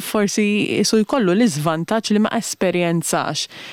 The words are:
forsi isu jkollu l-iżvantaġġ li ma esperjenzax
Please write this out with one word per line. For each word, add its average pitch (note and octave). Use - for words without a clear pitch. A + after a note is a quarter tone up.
forsi G#3
isu G#3+
jkollu G#3
l-iżvantaġġ E3+
li G#3
ma G#3+
esperjenzax E3+